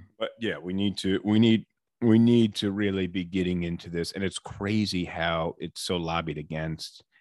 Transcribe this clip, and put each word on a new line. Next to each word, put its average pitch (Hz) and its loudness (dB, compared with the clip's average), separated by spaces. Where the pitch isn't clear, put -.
But 110 -6
yeah, 98 -4
we 87 -8
need 98 0
to, 95 0
we 107 4
need, 113 6
we 113 6
need 117 6
to 101 -2
really 98 -2
be 90 -4
getting 90 -2
into 85 -6
this. 85 -4
And 98 -4
it's 92 -4
crazy 101 -2
how 82 -2
it's 82 -10
so 92 -2
lobbied 82 -4
against. 78 -8